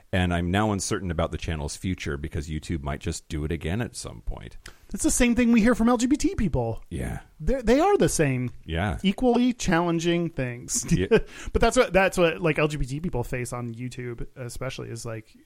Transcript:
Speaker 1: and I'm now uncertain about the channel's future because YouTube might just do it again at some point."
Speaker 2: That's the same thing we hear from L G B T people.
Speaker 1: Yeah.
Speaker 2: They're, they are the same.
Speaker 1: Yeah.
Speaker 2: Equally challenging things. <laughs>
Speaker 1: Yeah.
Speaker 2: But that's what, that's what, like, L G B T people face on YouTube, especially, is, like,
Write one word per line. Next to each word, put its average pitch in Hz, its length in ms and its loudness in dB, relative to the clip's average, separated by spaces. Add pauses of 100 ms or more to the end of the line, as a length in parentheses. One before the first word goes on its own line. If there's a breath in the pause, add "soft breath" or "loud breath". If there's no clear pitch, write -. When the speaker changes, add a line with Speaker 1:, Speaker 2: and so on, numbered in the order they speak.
(120)
Speaker 1:
and 90 220 2
I'm 87 160 0
now 107 220 2
uncertain 95 400 -2
about 82 200 -2
the 78 60 -4
channel's 76 400 -6
future 87 400 -4
because 73 320 -6
YouTube 78 320 -6
might 71 200 -6
just - 280 -8
do 76 160 -4
it 78 60 -4
again 82 300 -4
at - 140 -8
some 62 280 -12
point." - 340 -8 (320 loud breath)
Speaker 2:
That's - 160 -4
the 302 60 4
same 240 240 4
thing 233 180 4
we 240 80 6
hear 233 120 6
from 226 140 2
L 247 80 6
G 240 100 2
B 269 120 4
T 392 180 0
people. 135 540 -2
Speaker 1:
Yeah. 60 300 -6 (200)
Speaker 2:
They're, 233 220 0
they 233 180 6
are 392 180 6
the 202 120 4
same. 127 420 0 (140)
Speaker 1:
Yeah. 82 380 -2
Speaker 2:
Equally 240 500 4
challenging 170 800 0
things. 123 560 -6
<laughs> - 40 -2
Speaker 1:
Yeah. 95 160 4 (460 loud breath)
Speaker 2:
But - 80 0
that's 233 160 4
what, 202 160 4
that's 185 240 4
what, 170 240 2
like, 160 180 2
L 156 80 4
G 151 80 -6
B 143 100 -2
T 135 140 -6
people 151 240 -2
face 123 300 -6
on 120 200 -6
YouTube, 123 600 -8
especially, 123 540 -8
is, 113 160 -10
like, 113 280 -10 (120)